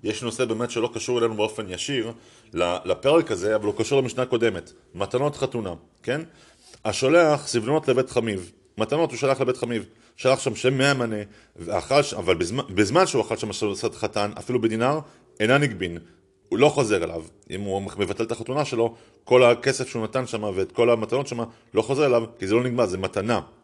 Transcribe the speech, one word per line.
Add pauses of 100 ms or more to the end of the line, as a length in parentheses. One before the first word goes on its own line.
יש
נושא
באמת
שלא
קשור
אלינו
באופן
ישיר (420)
ל-,
לפרק
הזה,
אבל
הוא
קשור
למשנה
הקודמת. (240)
מתנות
חתונה, (300)
כן? (640)
"השולח
סבלונות
לבית
חמיו". (380)
מתנות
הוא
שלח
לבית
חמיו. (340)
שלח
שם
שם
מהמנה, (400)
ואכל
ש-,
אבל
בזמן,
בזמן
שהוא
אכל
שם
סעודת
חתן,
אפילו
בדינר, (400)
אינה
נגבין. (520)
הוא
לא
חוזר
אליו. (260)
אם
הוא
מבטל
את
החתונה
שלו, (280)
כל
הכסף
שהוא
נתן
שם (120)
ואת
כל
המתנות
שם, (340)
לא
חוזר
אליו, (160)
כי
זה
לא
נגמר,
זה
מתנה. (220)